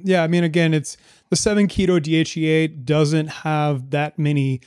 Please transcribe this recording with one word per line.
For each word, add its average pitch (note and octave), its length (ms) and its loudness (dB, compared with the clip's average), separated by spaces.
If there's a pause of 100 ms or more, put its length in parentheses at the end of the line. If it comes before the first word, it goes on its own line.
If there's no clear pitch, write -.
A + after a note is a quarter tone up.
Yeah. F#3 200 2
I D#3+ 40 0
mean, F3 160 0
again, E3 300 2
it's D3+ 240 -2 (320)
the F3 60 0
seven G#3 320 2
keto F3+ 340 2
D D#3+ 140 -2
H D#3+ 220 0
E D#3+ 100 -2
A D#3+ 200 2
doesn't D3+ 600 0
have D3 640 -4
that D3 280 -4
many C#3 480 0